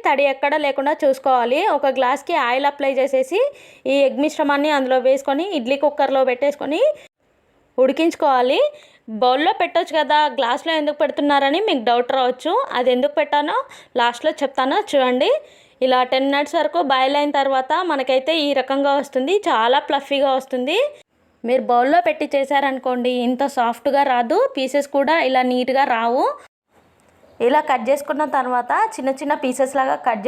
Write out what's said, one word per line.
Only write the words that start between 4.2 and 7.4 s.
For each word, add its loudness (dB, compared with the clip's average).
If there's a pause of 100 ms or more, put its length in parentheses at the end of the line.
మిశ్రమాన్ని 0
అందులో 0
వేసుకొని 0 (140)
ఇడ్లీ -2
కుక్కర్లో 2
పెట్టేసుకొని -2 (1040)